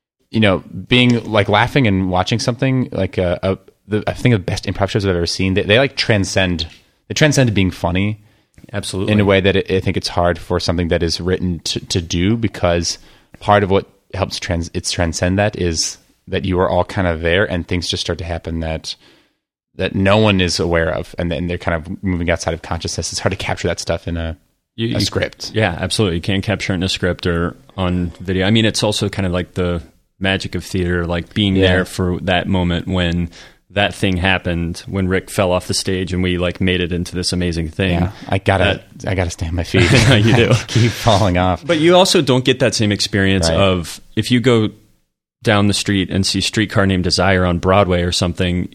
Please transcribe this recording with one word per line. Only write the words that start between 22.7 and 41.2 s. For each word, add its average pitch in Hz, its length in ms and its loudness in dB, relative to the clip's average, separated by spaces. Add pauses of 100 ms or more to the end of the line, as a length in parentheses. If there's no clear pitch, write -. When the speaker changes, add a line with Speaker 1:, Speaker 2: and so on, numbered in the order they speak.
Speaker 1:
It's - 80 -8
hard - 100 -2
to 90 60 -2
capture - 320 -4
that 85 120 -2
stuff - 280 -6
in 85 80 -4
a, 82 200 -6 (400)
Speaker 2:
You, 113 120 -2
Speaker 1:
a 113 100 -2
Speaker 2:
you - 20 0
Speaker 1:
script. - 540 -4
Speaker 2:
Yeah, 104 240 0
absolutely. 87 380 0
You 85 60 -4
can't 98 220 -2
capture - 280 -2
it 95 40 -2
in 85 60 -2
a 92 60 0
script - 380 -2
or 85 300 -2 (200)
on 90 320 -2 (120)
video. 92 260 -2
I 101 40 2
mean, 110 160 4
it's - 160 -2
also 107 260 0
kind 98 160 -4
of, 90 80 -2
like, 90 220 -4
the 87 280 -2 (360)
magic 95 380 -2
of 87 80 -8
theater, 87 420 -2
like, 87 260 -4
being 101 240 2
Speaker 1:
Yeah. 95 120 4
Speaker 2:
there 92 160 2
for 90 380 -2
that 87 260 0
moment 87 400 0
when 87 420 0 (400)
that 95 240 0
thing 95 220 0
happened, 87 600 -2 (100)
when 92 180 -2
Rick 92 240 -2
fell 92 220 0
off 90 160 -2
the 98 60 -4
stage 92 380 -4
and 90 120 0
we, 90 140 0
like, 87 220 -2
made 92 200 2
it 85 100 -2
into 87 240 -4
this 90 180 -4
amazing 85 360 -2
thing. 90 320 0
Speaker 1:
Yeah, 90 120 0 (160)
I 101 100 0
gotta, 95 440 0 (140)
Speaker 2:
That - 160 -8
Speaker 1:
I - 20 -4
gotta 90 160 0
stay - 160 -8
on 80 80 -6
my 87 80 -2
feet. - 200 2
Speaker 2:
<laughs> 123 280 4 (160)
You 110 80 4
do. 120 160 4
Speaker 1:
<laughs> - 20 4
I 110 140 2
keep 117 240 2
falling 95 480 2